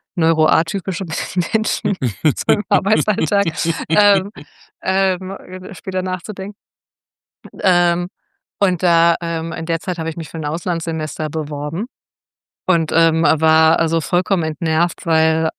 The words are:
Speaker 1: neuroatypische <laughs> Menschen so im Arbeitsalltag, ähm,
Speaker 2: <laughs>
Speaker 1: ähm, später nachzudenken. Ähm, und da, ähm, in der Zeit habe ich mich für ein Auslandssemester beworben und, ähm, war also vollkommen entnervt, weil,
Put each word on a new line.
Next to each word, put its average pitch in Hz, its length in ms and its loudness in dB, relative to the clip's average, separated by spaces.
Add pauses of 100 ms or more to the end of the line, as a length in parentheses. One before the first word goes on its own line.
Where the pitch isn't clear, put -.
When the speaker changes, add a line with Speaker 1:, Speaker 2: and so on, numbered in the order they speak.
(160)
Speaker 1:
neuroatypische 165 920 2
<laughs> - 460 -4
Menschen 214 400 -2 (420)
so - 180 0
im 214 140 -2
Arbeitsalltag, 196 800 0 (420)
ähm, 202 440 2 (240)
Speaker 2:
<laughs> - 260 -20
Speaker 1:
ähm, 185 560 -2 (340)
später 185 300 -4
nachzudenken. 185 540 -6 (1080)
Ähm, 175 460 2 (520)
und 180 220 2
da, 170 380 6
ähm, 165 320 -4
in 160 140 -6
der 165 140 -2
Zeit 180 180 -4
habe 160 120 -4
ich - 60 -6
mich 160 140 -8
für 165 80 -8
ein 156 60 -4
Auslandssemester 160 840 -4
beworben 151 560 -4 (800)
und, 165 280 2
ähm, 165 300 4
war 160 560 4
also 165 200 0
vollkommen 180 440 0
entnervt, 160 600 -2
weil, 160 520 2